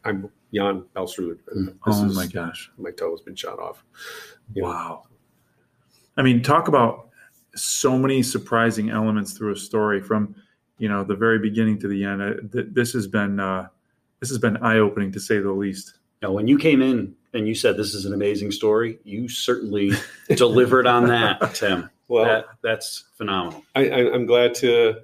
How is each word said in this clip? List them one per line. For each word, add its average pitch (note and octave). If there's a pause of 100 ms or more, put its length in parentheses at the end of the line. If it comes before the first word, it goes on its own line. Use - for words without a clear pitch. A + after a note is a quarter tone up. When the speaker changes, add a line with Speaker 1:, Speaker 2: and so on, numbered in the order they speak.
Speaker 1:
I'm G2 (220)
Jan G2 (120)
Balsrud. F2+ (160)
Speaker 2:
Mm-hmm. F#2+
Speaker 1:
This F#2 (260)
Speaker 3:
Oh G#2
Speaker 1:
is, F#2+
Speaker 3:
my F2+
gosh. E2+
Speaker 1:
my -
toe E2+
has E2
been -
shot -
off." - (720)
You F#2+
know? F2+
Speaker 3:
Wow. E2+ (1120)
I C#3+
mean, B2
talk D3+
about A#2+ (460)
so -
many C3+
surprising A2+
elements G#2+
through G#2
a -
story G#2
from, G#2 (420)
you G#2+
know, G2+
the G2
very A2+
beginning G#2+
to G2+
the G2+
end. G2
Uh, G2+ (180)
th-, B2
this A#2+
has G#2+
been, G2+
uh, F#2+ (520)
this B2
has C3
been A2
eye-opening, G#2+
to G2
say G#2
the G2
least. G2 (260)
Speaker 2:
Now, G2
when G#2
you C#3
came C#3+
in A#2 (180)
and G#2+
you A2
said, G#2+
"This G2+
is G2
an G2+
amazing G2+
story," A2
you A2
certainly G#2 (200)
Speaker 3:
<laughs> -
Speaker 2:
delivered B2
on A#2+
that, A2+
Tim. F#2 (180)
Speaker 1:
Well, A#2
Speaker 2:
That, A2 (160)
that's - (120)
phenomenal. F#2 (120)
Speaker 1:
I, C3
I, B2
I'm B2
glad A#2+
to A#2